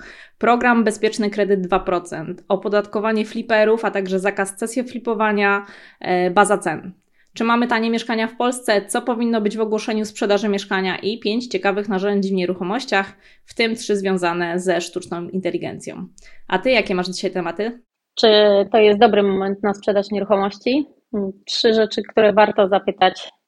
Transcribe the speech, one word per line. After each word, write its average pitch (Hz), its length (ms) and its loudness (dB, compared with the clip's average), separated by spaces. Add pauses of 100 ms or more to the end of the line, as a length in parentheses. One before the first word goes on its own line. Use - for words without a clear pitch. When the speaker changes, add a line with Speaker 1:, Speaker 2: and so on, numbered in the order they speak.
(380)
Speaker 1:
Program 240 460 4
Bezpieczny 214 460 0
Kredyt 202 320 2
dwa 185 180 0
procent, 175 680 -6
opodatkowanie 208 800 0
fliperów, 226 600 2
a 196 60 -2
także 190 280 -2
zakaz 196 360 -2
cesjoflipowania, 214 1120 -2 (340)
e, 180 320 0
baza 202 260 4
cen. 185 360 -6 (400)
Czy 233 100 -4
mamy 233 240 2
tanie 226 220 0
mieszkania 226 380 -2
w 233 100 -14
Polsce? 247 480 0
Co 226 160 -4
powinno 233 400 -2
być 214 160 -2
w 220 40 -2
ogłoszeniu 214 440 -2
sprzedaży 208 440 0
mieszkania? 196 480 -2
I 220 220 -6
pięć 233 280 -4
ciekawych 202 420 -2
narzędzi 196 400 0
w 190 40 -2
nieruchomościach, 190 840 -2 (280)
w - 80 -20
tym 226 220 -2
trzy 220 200 -2
związane 175 640 -2
ze 180 220 0
sztuczną 175 480 -10
inteligencją. - 760 -8 (400)
A 185 120 0
Ty 262 120 0
jakie 208 240 2
masz 180 120 -2
dzisiaj 185 240 -6
tematy? 185 500 -6 (340)
Speaker 2:
Czy - 120 0 (440)
to 240 60 4
jest 208 220 6
dobry 208 240 6
moment 196 400 -2
na 202 100 0
sprzedaż 202 380 -2
nieruchomości? 202 720 0 (600)
Trzy - 280 2
rzeczy, 220 300 0
które 208 300 4
warto 208 340 4
zapytać 190 640 0 (180)